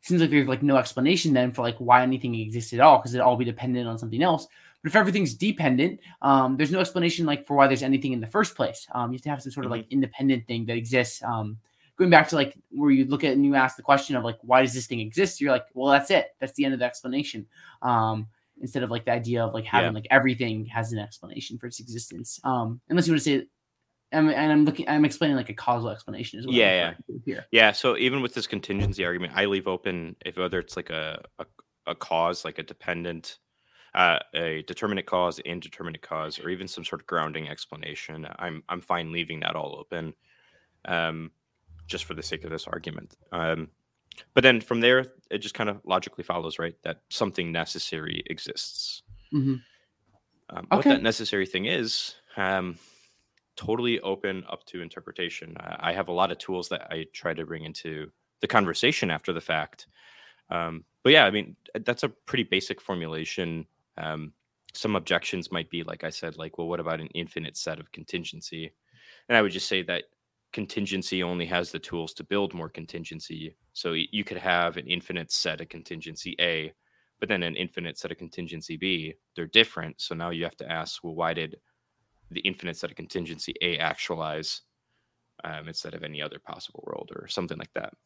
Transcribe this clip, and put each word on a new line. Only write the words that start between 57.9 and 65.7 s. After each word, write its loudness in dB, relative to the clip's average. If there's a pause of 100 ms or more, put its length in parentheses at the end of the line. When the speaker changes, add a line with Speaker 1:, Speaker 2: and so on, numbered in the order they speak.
Speaker 2:
the -2
conversation 2
after -4
the -6
fact. -4 (640)
Um, -6 (180)
but 8
yeah, 10
I 6
mean, -2 (300)
that's -2
a -2
pretty -4
basic -2
formulation. -6 (300)
Um, -10 (400)
some -4
objections -2
might -6